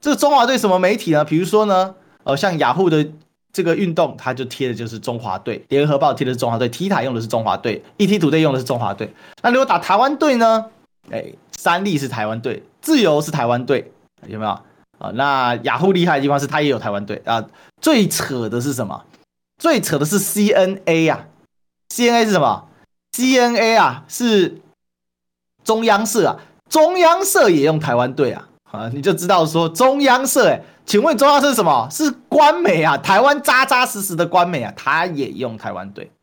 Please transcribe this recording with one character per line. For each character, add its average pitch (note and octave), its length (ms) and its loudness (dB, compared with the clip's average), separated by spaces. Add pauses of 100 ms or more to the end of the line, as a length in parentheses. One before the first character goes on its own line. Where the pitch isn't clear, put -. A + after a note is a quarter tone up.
这 D4 100 -2
个 C#4 60 2
中 C#4+ 180 2
华 B3+ 100 6
队 B3+ 140 0
什 G#3 100 0
么 F#3 100 4
媒 F#3 180 2
体 F3 160 -2
呢？ D3+ 120 2
比 D3+ 140 -2
如 F3+ 60 0
说 G#3+ 220 2
呢， F#3+ 280 0 (300)
呃， - 120 -2
像 F3+ 220 -2
雅 C3 140 2
虎 F3 180 2
的 D3+ 160 2 (460)
这 G3 100 -4
个 E3 140 0
运 F3+ 180 -2
动， D#3+ 240 0
它 B2+ 160 -6
就 B2+ 120 -8
贴 B2+ 200 -6
的 A#2+ 80 -4
就 A#2 100 -8
是 A2+ 140 -10
中 A#2+ 180 -6
华 G#2 220 -8
队， G#2+ 300 -8
联 C#3+ 180 2
合 D3+ 100 0
报 C#3+ 160 2
贴 C3 120 -4
的 B2+ 80 -4
是 B2 40 -4
中 A#2+ 140 -2
华 A2+ 80 -2
队， B2 100 0
T E3+ 200 -6
台 D#3 160 0
用 C3 100 -4
的 A2+ 60 -4
是 A2+ 80 -8
中 A2+ 160 -2
华 G2 120 0
队 G#2 280 -6 (140)
，E G3+ 100 2
TToday E3 300 2
用 D#3 140 2
的 C3 60 -2
是 B2+ 60 -6
中 B2+ 160 -4
华 G#2 120 -4
队。 G2+ 220 -10 (280)
那 - 100 2
如 B3 60 2
果 C4+ 60 2
打 F#3+ 140 0
台 F3+ 160 0
湾 C4 220 2
队 D4 180 2
呢？ A3+ 320 2 (460)
哎， - 120 -8 (320)
三 F3+ 280 -2
立 G3 120 0
是 C3+ 120 -4
台 A2+ 180 -6
湾 A2 140 -6
队， A#2+ 240 -8 (160)
自 D#4 200 2
由 D3+ 200 4
是 D3+ 100 -6
台 C#3+ 160 -2
湾 B2 180 0
队， B2 280 -2 (340)
有 G#2+ 140 -12
没 A2 40 -8
有？ G#2+ 60 -2 (480)
啊， - 160 -12
那 C3 480 0
雅 B2 140 -2
虎 F#3+ 160 2
厉 F3 140 2
害 D#3+ 100 2
的 C3+ 60 -2
地 C#3 60 0
方 C#3+ 100 2
是 C#3 80 -4
它 D3+ 160 -2
也 D3 60 0
有 B2+ 100 0
台 G#2+ 120 -6
湾 G2+ 140 -6
队 G#2 200 -10
啊。 A2+ 200 -4 (360)
最 A#3 280 2
扯 B2 400 -6
的 A#2 120 -4
是 B2+ 120 -4
什 A2+ 140 -6
么？ - 180 -12 (540)
最 D#4 220 0
扯 - 180 -4
的 D3 80 -2
是 G3 120 0
C G#3 320 0
N G3 360 2
A E3 220 2
啊 C#3 180 -4 (640)
，C A#3+ 180 0
N A#3 80 2
A A#3 80 4
是 A3 60 -2
什 F3+ 100 2
么 A#2 280 0 (440)
？C C4 260 2
N A#3+ 160 2
A A3+ 220 2
啊， C#3+ 320 2
是 G#3+ 540 0 (1000)
中 A3 220 -2
央 G#3+ 220 2
社 G3 200 0
啊， - 140 -4 (300)
中 D#4+ 280 2
央 F4 240 4
社 F4 280 2
也 D#3 120 2
用 D#3 160 2
台 D3+ 160 -4
湾 B2 200 0
队 B2 180 0
啊， - 160 -14 (220)
啊， A2 240 -10
你 C#3+ 80 -10
就 F#3 100 0
知 E3 140 -4
道 F3+ 180 2
说 D#3+ 240 -2
中 C4 340 2
央 B3+ 240 2
社， A#3 220 2
哎， C3+ 140 0 (240)
请 G#3 160 2
问 D4 160 0
中 C#4 100 4
央 C#4+ 100 4
社 C#4 120 2
是 A#3+ 60 -2
什 A3+ 60 0
么？ C3+ 280 2
是 D4 200 -2 (180)
官 D4+ 340 4
媒 E3 200 2
啊， D3+ 140 2
台 F#3+ 240 2
湾 C#4+ 220 2
扎 C4 240 2
扎 B3+ 180 2
实 B3 160 -8
实 G3 160 -8
的 E3+ 80 2
官 F3 240 2
媒 D#3 140 -4
啊， G2 120 -8
它 D#3 300 -2
也 C#3+ 260 -6
用 A2 280 -8
台 G#2 140 -10
湾 F#2+ 180 -12
队。 G2 200 -18 (120)